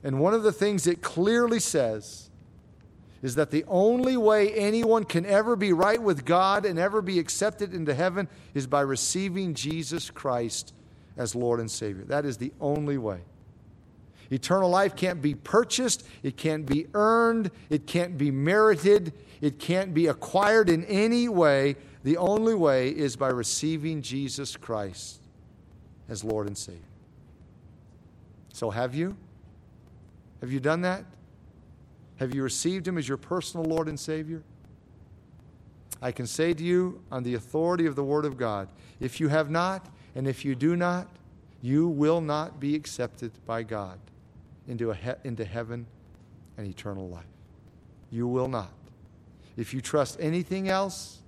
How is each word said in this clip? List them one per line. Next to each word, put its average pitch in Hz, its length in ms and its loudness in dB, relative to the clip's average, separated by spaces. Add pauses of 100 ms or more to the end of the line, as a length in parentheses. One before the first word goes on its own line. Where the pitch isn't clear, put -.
And 135 160 -2
one 180 160 4
of 226 80 2
the 208 100 4
things 196 340 0
it 175 160 0
clearly 226 580 2
says 113 720 -2 (920)
is 131 120 -4
that 143 160 2
the 151 180 0
only 240 480 4
way 214 360 6
anyone 220 520 4
can 170 220 0
ever 214 300 4
be 196 160 2
right 202 280 4
with 175 240 0
God 190 400 4
and 180 140 0
ever 202 240 2
be 185 160 0
accepted 202 560 -2
into 156 200 -2
heaven 175 340 0 (260)
is 135 120 -2
by 143 140 4
receiving 175 720 -2
Jesus 147 580 -6
Christ 120 600 -4 (460)
as 120 160 -4
Lord 120 260 2
and 113 100 -6
Savior. 101 340 -8
That 147 200 -2
is 123 140 -6
the 127 140 -6 (100)
only 147 340 -2
way. 104 240 -4 (1080)
Eternal 180 400 2
life 196 260 2
can't 180 240 -2
be 143 140 0
purchased, - 720 0 (160)
it 139 160 -6
can't 156 260 -2
be 139 300 -2
earned, 226 560 4 (180)
it 147 180 0
can't 175 300 -2
be 143 140 2
merited, 180 840 4 (300)
it 147 160 0
can't 185 340 0
be 165 140 4
acquired 202 640 4
in 165 140 4
any 226 440 2
way. 143 480 4 (280)
The 147 120 4
only 214 380 4
way 135 340 4
is 143 280 -2
by 135 120 0
receiving 151 720 -2
Jesus 135 560 -8
Christ 104 640 -10 (880)
as 107 160 -10
Lord 107 220 -2
and 104 100 -8
Savior. 87 240 -14 (1700)
So 117 160 -4
have 123 240 -4
you? 175 200 -4 (1300)
Have 123 100 -8
you 135 100 -2
done 156 220 0
that? 185 220 -4 (1120)
Have 131 180 -6
you 135 80 -2
received 175 440 -2
him 185 120 -4
as 131 100 -6
your 135 80 -2
personal 170 480 -6
Lord 160 240 -2
and 151 100 -8
Savior? 156 440 -8 (1600)
I 127 120 -4
can 123 140 -6
say 165 280 0
to 156 80 -6
you 180 480 0
on 127 120 -6
the 123 120 -2
authority 165 520 0
of 139 100 -2
the 139 80 -2
Word 147 200 0
of 135 120 -4
God, 104 320 -4 (320)
if 127 200 -6
you 156 80 2
have 151 220 2
not, 185 380 -2 (260)
and 131 120 -4
if 131 180 -4
you 139 100 -2
do 151 220 0
not, 175 320 -2 (540)
you 143 260 2
will 156 320 2
not 151 400 -4
be 143 140 -2
accepted 123 580 -8 (140)
by 117 160 -4
God 101 360 -8 (680)
into 117 240 -4
a 104 40 -2
he-, 117 180 -6 (120)
into 117 200 -6
heaven 117 420 -8 (720)
and 104 80 -10
eternal 95 420 -10
life. 87 160 -16 (840)
You 117 160 -4
will 127 220 -2
not. 110 240 -6 (840)
If 113 160 -8
you 131 80 -6
trust - 400 -2
anything 180 480 -4
else 190 600 -4